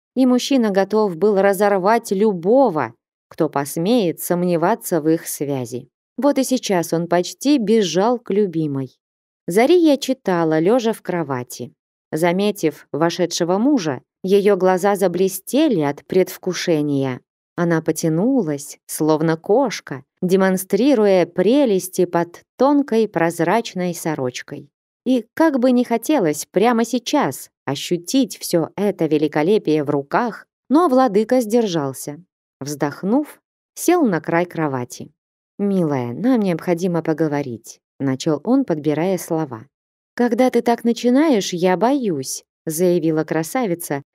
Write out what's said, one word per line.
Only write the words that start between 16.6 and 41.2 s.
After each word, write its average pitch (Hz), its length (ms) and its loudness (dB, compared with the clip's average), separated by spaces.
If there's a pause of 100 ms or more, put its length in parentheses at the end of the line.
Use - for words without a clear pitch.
Она 170 260 0
потянулась, 160 1040 -2
словно 160 520 0
кошка, 202 680 -2 (180)
демонстрируя 190 1040 2
прелести 190 800 0
под 170 380 -4 (140)
тонкой 269 500 2
прозрачной 175 840 -2
сорочкой. 143 760 -8 (360)
И 240 280 0
как 311 260 2
бы 254 120 4
не 247 120 4
хотелось 226 680 0
прямо 226 340 2
сейчас 233 640 -2 (160)
ощутить 170 720 -2
все - 380 -2
это 196 320 -2
великолепие 156 760 0
в 139 60 -4
руках, 160 580 -4 (220)
но 330 180 4
владыка 254 540 2
сдержался. 170 800 -2 (380)
Вздохнув, 156 800 -4 (340)
сел 349 300 2
на 175 160 0
край 170 240 0
кровати. 139 640 -6 (460)
«Милая, 156 560 0
нам 226 280 0
необходимо 175 600 -2
поговорить», 143 800 -4 (180)
начал 139 440 -2
он, 262 200 2
подбирая 156 540 -2
слова. 151 480 -6 (500)
«Когда 247 340 2
ты 240 120 2
так 233 220 0
начинаешь, 240 680 2